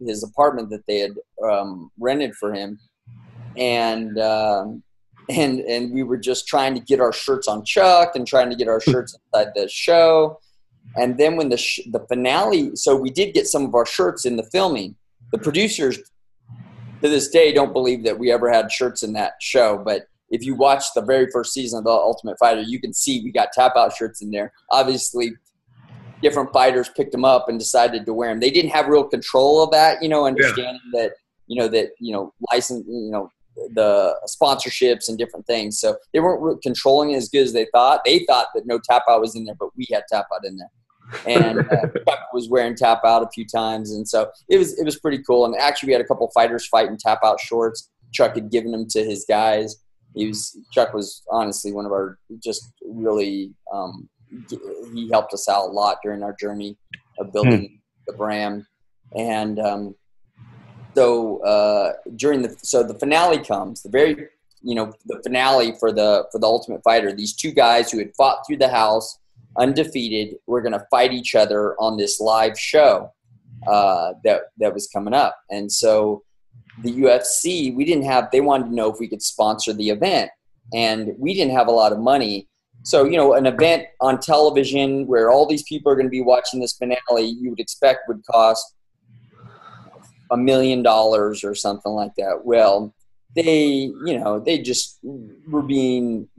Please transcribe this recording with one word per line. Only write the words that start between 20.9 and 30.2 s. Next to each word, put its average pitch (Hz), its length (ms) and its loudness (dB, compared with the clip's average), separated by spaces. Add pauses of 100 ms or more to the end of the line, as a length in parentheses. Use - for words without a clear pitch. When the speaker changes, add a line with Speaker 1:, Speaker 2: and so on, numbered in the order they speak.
Speaker 1:
the 117 80 0
very 127 300 2
first 120 220 -4
season 117 260 -6
of 107 60 -10
The 117 60 4
Ultimate 113 460 0
Fighter, 113 240 4
you 117 200 -8
can 107 120 -10
see 127 300 -2
we 120 80 -8
got 107 220 -2
Tap 127 240 4
Out 113 180 2
shirts - 260 -8
in 104 100 -10
there. 104 200 -8 (200)
Obviously, 123 600 -2 (880)
different 143 300 2
fighters 127 380 4
picked - 240 -4
them 127 100 0
up 131 240 6
and 117 100 -4
decided 117 480 0
to 113 80 -4
wear 117 160 -4
'em. 113 120 -4
They 135 100 2
didn't 160 200 2
have 151 160 2
real 143 180 6
control 143 580 4
of 156 80 2
that, 156 320 4
you 160 60 -2
know, 151 120 2